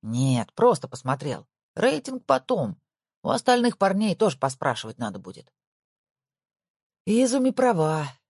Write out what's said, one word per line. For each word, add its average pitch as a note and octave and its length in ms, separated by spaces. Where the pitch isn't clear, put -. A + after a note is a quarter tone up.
"Нет, B2 520
просто G#3 340
посмотрел. C3 600
Рейтинг C4 500
потом. G#3+ 540
У - 60
остальных A#3+ 480
парней G3 380
тоже F#3+ 220
поспрашивать B2+ 600
надо G#2 220
будет". - 320
"Изуми B3+ 440
права, D#3 580